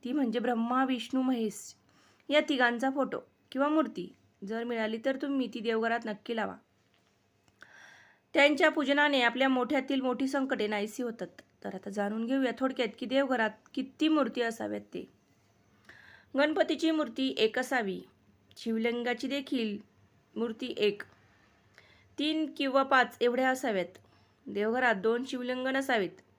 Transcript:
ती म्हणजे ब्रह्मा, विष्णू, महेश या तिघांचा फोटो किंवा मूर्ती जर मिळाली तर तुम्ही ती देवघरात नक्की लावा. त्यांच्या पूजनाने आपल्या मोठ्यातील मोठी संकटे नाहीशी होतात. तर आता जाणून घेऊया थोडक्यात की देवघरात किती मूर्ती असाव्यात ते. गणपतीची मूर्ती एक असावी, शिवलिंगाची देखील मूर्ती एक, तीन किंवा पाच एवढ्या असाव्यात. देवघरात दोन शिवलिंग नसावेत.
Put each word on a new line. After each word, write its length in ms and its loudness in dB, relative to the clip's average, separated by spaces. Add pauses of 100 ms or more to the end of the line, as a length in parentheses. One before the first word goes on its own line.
ती 80 -4
म्हणजे 260 0
ब्रह्मा, 460 2
विष्णू, 380 -2
महेश 540 -2 (520)
या 200 4
तिघांचा 420 2
फोटो 300 -2 (320)
किंवा 160 0
मूर्ती 480 0 (280)
जर 200 -6
मिळाली 400 -2
तर 120 0
तुम्ही 380 -2
ती 60 -8
देवघरात 440 0
नक्की 320 -6
लावा. 180 -4 (1800)
त्यांच्या 340 6
पूजनाने 540 4
आपल्या 260 2
मोठ्यातील 520 2
मोठी 280 0
संकटे 380 0
नाहीशी 360 -4
होतात. 240 -6 (380)
तर 100 -8
आता 160 -10
जाणून 360 -4
घेऊया 320 0
थोडक्यात 300 0 (100)
की 80 -8
देवघरात 440 2 (240)
किती 340 -2
मूर्ती 340 2
असाव्यात 380 -4
ते. 320 -12 (1200)
गणपतीची 540 2
मूर्ती 480 0
एक 200 2
असावी, 440 -2 (540)
शिवलिंगाची 720 -2
देखील 500 -2 (580)
मूर्ती 400 -6
एक, 260 0 (1160)
तीन 380 0
किंवा 260 2
पाच 380 4
एवढ्या 280 2
असाव्यात. 500 -2 (480)
देवघरात 480 2
दोन 300 0
शिवलिंग 420 -4
नसावेत. 540 0 (180)